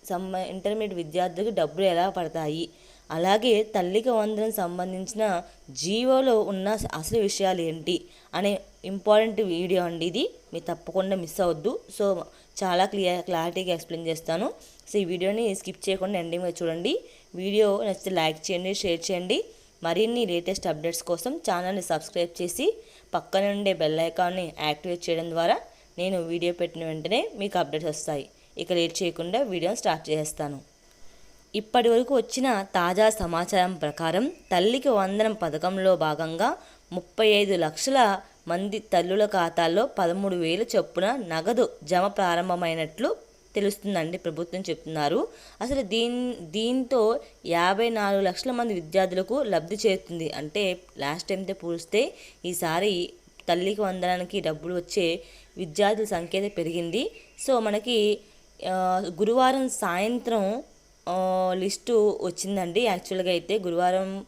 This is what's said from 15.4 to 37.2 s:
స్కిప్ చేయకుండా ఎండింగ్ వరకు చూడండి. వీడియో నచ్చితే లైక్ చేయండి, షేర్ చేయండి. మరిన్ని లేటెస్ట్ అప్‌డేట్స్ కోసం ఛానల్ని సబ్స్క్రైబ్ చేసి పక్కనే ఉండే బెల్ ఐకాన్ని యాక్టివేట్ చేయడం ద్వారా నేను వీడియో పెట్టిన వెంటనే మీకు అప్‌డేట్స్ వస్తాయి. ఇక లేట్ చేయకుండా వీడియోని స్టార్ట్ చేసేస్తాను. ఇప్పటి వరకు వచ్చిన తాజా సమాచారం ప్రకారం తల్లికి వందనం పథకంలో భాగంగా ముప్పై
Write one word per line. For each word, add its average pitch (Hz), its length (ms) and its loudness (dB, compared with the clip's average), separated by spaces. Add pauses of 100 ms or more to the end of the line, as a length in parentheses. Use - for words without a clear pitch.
స్కిప్ - 340 -8
చేయకుండా 190 300 -2
ఎండింగ్ 170 240 -4
వరకు 175 200 -4
చూడండి. 170 400 -2 (320)
వీడియో 202 480 2
నచ్చితే 190 260 -4
లైక్ 160 420 0
చేయండి, 185 220 -2
షేర్ 170 380 -2
చేయండి. 190 340 -2 (380)
మరిన్ని 220 420 2
లేటెస్ట్ 180 420 -2
అప్‌డేట్స్ 165 360 -4
కోసం 208 320 -2
ఛానల్ని 185 460 -2
సబ్స్క్రైబ్ 170 600 -2
చేసి 277 360 0 (360)
పక్కనే 190 380 0
ఉండే 202 220 0
బెల్ 156 260 0
ఐకాన్ని 175 600 -2
యాక్టివేట్ 160 500 -4
చేయడం 165 200 -2
ద్వారా 170 300 2 (380)
నేను 180 240 -2
వీడియో 170 320 -2
పెట్టిన 170 320 -6
వెంటనే 165 500 -2
మీకు 196 240 -2
అప్‌డేట్స్ 156 280 -2
వస్తాయి. 151 420 -6 (280)
ఇక 180 160 -4
లేట్ 170 300 0
చేయకుండా 175 380 -2
వీడియోని 185 360 -2
స్టార్ట్ 156 320 -2
చేసేస్తాను. 151 500 -4 (960)
ఇప్పటి 233 340 2
వరకు 254 260 4
వచ్చిన 254 460 2
తాజా 190 480 4
సమాచారం 180 640 0
ప్రకారం 165 580 -2 (200)
తల్లికి 233 380 2
వందనం 208 440 2
పథకంలో 185 640 2
భాగంగా 165 600 0 (360)
ముప్పై 214 340 0